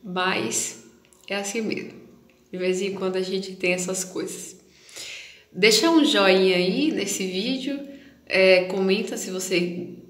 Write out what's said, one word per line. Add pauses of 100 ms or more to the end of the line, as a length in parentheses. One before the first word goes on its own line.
Mas (420)
é
assim
mesmo. (600)
De
vez
em
quando
a
gente
tem
essas
coisas. (960)
Deixa
um
joinha
aí
nesse
vídeo. (460)
É,
comenta
se
você (220)